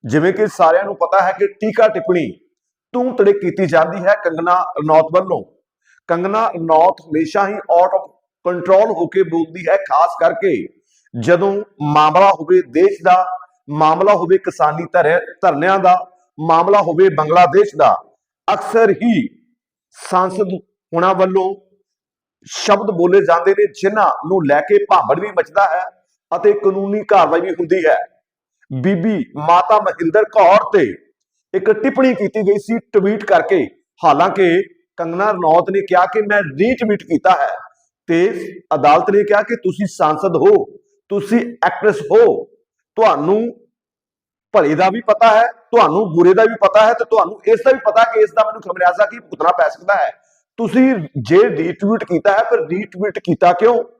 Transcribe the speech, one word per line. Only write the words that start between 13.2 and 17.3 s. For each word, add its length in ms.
ਮਾਮਲਾ 440
ਹੋਵੇ 240
ਕਿਸਾਨੀ 560
ਧਰ-, 320
ਧਰਨਿਆਂ 380
ਦਾ, 320
ਮਾਮਲਾ 420
ਹੋਵੇ 280
ਬੰਗਲਾਦੇਸ਼ 680